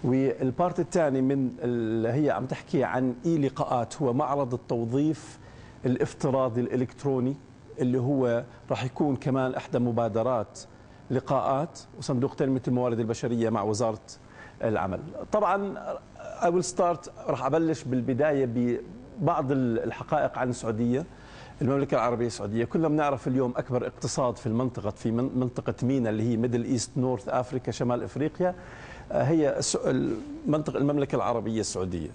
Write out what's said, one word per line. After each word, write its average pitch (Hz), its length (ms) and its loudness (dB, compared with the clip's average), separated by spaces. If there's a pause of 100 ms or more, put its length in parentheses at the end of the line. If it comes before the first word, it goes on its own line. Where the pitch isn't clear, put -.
والبارت 135 760 2
الثاني 143 420 2
من 131 360 2
اللي 113 500 0
هي 139 220 4
عم 107 160 0
تحكي 135 380 0
عن 123 300 0 (120)
إي 165 120 4
لقاءات 135 640 0
هو 123 100 2
معرض 139 420 0
التوظيف 131 840 -2 (480)
الافتراضي 127 760 2
الإلكتروني 127 760 0 (420)
اللي 127 200 2
هو 123 460 2 (260)
راح 113 140 0
يكون 139 320 0
كمان 131 380 0
إحدى 131 240 -2
مبادرات 117 840 0 (500)
لقاءات 131 680 0 (180)
وصندوق 127 360 0
تنمية 131 340 2
الموارد 123 320 2
البشرية 113 500 0
مع 110 120 2
وزارة 110 380 0 (600)
العمل. 95 380 0 (320)
طبعا 202 420 2 (680)
I 175 60 2
will 175 200 4 (100)
start، 175 320 2 (180)
راح 131 180 -2
أبلش 160 380 2
بالبداية 131 640 2
ببعض 127 1040 0
ال-، 123 260 2
الحقائق 127 600 0
عن 127 120 0
السعودية، 120 560 0 (560)
المملكة 139 320 2
العربية 117 320 2
السعودية. 110 380 -2
كلنا 160 240 2
بنعرف 147 400 2
اليوم 127 280 2
أكبر 123 300 0
اقتصاد 123 500 -2
في - 100 -8
المنطقة، 117 440 0
في 113 200 -2
من-، 120 280 0
منطقة 123 440 -2
مينا 123 280 2
اللي 107 120 0
هي 117 140 2
ميدل 120 280 0
إيست 120 320 -2
North 127 320 0
Africa، 127 440 -2
شمال 120 300 0
إفريقيا، 151 520 -2 (580)
آه، - 100 2
هي 147 360 4
الس-، - 280 -2
المنطقة، 151 920 0
المملكة 143 380 2
العربية 110 440 0
السعودية. 90 540 -4